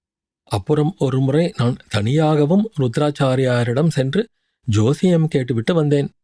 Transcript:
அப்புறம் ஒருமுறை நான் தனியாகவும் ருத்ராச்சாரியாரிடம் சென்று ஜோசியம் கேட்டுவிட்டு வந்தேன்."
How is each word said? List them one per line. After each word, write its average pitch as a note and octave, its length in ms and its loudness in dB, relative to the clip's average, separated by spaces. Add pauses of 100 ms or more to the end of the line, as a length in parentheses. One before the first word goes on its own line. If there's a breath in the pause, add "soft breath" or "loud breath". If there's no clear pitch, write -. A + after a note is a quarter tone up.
(420)
அப்புறம் D3 560 -2
ஒருமுறை C3+ 580 0
நான் B2+ 200 0 (120)
தனியாகவும் D3+ 880 0
ருத்ராச்சாரியாரிடம் C3 1120 0
சென்று C#3+ 400 -2 (360)
ஜோசியம் D#3 640 2
கேட்டுவிட்டு B2+ 460 -2
வந்தேன்." D3 360 2 (140)